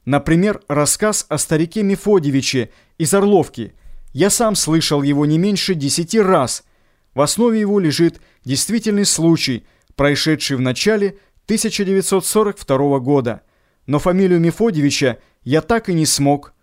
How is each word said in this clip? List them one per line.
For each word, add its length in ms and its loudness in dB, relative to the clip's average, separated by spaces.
например, 640 0
рассказ 600 -2
о 100 -4
старике 440 -2
Мефодьевиче 880 0
из 160 -2
Орловки. 600 0
Я 180 0
сам 240 0
слышал 480 0
его 240 0
не 120 2
меньше 360 -2
десяти 460 -2
раз. 440 0
В 60 -2
основе 380 0
его 220 0
лежит 400 0
действительный 600 -2
случай, 640 0
происшедший 600 0
в 40 -2
начале 580 -2
тысяча 380 -2
девятьсот 400 0
сорок 340 0
второго 420 0
года. 420 -2
Но 120 0
фамилию 420 2
Мефодьевича 760 0
я 180 0
так 280 -2
и 60 0
не 120 2
смог 560 0